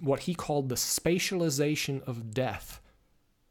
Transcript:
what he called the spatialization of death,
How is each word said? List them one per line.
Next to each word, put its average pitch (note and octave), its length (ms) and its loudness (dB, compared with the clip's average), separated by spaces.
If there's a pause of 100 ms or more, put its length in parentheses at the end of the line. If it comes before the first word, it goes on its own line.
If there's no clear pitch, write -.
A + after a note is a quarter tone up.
what C3+ 200 2
he F3+ 120 -2
called C#3+ 340 0
the B2+ 80 0
spatialization D3+ 1300 2
of A2+ 260 -6
death, A2+ 500 -2 (680)